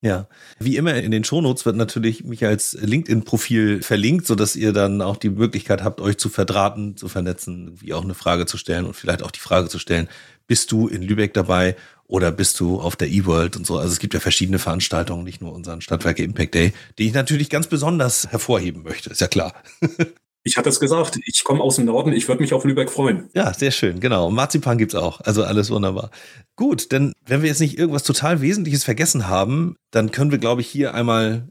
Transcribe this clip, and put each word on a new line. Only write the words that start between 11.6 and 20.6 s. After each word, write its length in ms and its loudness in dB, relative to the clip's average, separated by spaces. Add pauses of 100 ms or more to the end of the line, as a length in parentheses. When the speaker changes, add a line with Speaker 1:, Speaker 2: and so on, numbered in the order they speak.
Speaker 1:
oder 260 2
bist 280 0
du 220 0
auf 140 -4
der 120 -2
eWorld 480 2
und 100 -6
so. 120 -2
Also 140 0
es 60 -2
gibt 140 -6
ja 80 -2
verschiedene 380 2
Veranstaltungen, 680 -2
nicht 160 -14
nur 140 -12
unseren 260 -12
Stadtwerke 420 -2
Impact 320 -2
Day, 200 4 (240)
den 80 2
ich 80 0
natürlich 340 0
ganz 180 -2
besonders 640 0
hervorheben 520 -2
möchte, 260 -10
ist 140 -2
ja 60 2
klar. 260 -2 (260)
<laughs> 140 0 (520)
Speaker 2:
Ich 120 0
hatte 100 2